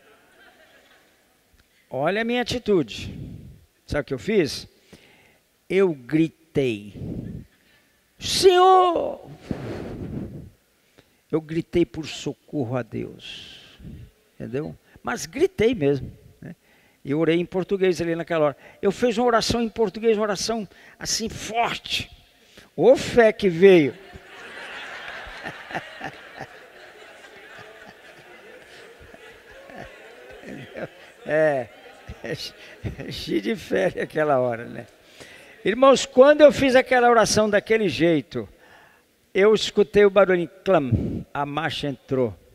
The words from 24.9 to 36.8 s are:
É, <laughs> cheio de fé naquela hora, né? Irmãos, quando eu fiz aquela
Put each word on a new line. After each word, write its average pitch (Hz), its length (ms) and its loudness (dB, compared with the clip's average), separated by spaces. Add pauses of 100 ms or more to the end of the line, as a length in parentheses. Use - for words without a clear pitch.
É, 147 440 -2 (640)
<laughs> - 800 -14
cheio - 280 -6
de 233 140 -4
fé 185 400 -4
naquela 151 460 -2
hora, 120 240 -4
né? 120 240 -16 (760)
Irmãos, 254 400 4
quando 285 360 6
eu 294 100 12
fiz 254 240 2
aquela 254 340 4